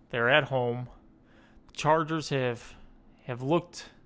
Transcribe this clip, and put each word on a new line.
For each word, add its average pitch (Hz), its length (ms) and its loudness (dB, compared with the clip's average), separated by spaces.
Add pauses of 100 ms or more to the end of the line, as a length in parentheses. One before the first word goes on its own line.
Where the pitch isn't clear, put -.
(100)
They're 120 200 2
at 147 140 6
home. 123 440 -2 (800)
The - 60 -20
Chargers 156 560 0
have, 123 440 -2 (500)
have 123 180 -8
looked 156 480 -2 (160)